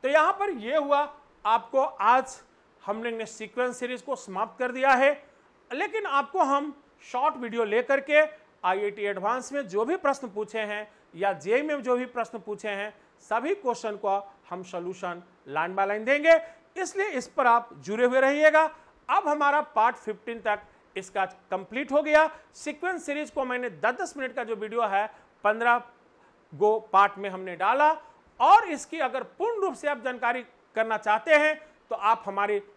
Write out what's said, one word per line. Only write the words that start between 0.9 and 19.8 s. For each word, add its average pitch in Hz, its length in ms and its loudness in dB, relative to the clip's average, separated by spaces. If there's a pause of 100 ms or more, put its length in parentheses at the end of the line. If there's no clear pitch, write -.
आपको 240 360 0
आज 247 600 2 (440)
हमने 220 400 -6
सीक्वेंस 247 520 -6
सीरीज 247 240 -8
को 269 140 -6
समाप्त 196 420 -8
कर 247 140 -4
दिया 262 180 2
है, 269 340 4 (480)
लेकिन 403 340 -4
आपको 277 320 -2
हम 285 440 0 (300)
शॉर्ट 285 240 0
वीडियो 233 280 -4
लेकर 240 360 0
के 294 220 4 (420)
आईआईटी 202 380 -2
एडवांस 202 500 -4
में 277 160 -6
जो 196 160 0
भी 311 120 -2
प्रश्न 277 320 -2
पूछे 208 320 -8
हैं 208 320 -8 (220)
या 190 180 0
जेई 190 300 -2
में 294 200 -4
जो 247 140 0
भी 247 100 -4
प्रश्न 240 320 -8
पूछे 208 300 -10
हैं, 208 260 -8 (260)
सभी 247 340 -2
क्वेश्चन 233 420 -4
को 196 360 -2 (180)
हम 180 120 -10
सॉल्यूशन 180 600 -10 (260)
लाइन 160 280 -4
by 196 120 2
लाइन 214 160 -4
देंगे, 294 360 6 (360)
इसलिए 381 300 -4
इस 302 220 -6
पर 269 180 0
आप 233 260 4
जुड़े 190 320 -2
हुए 254 160 4
रहिएगा। 302 500 4 (400)
अब 349 180 2
हमारा 294 320 2
पार्ट 247 360 0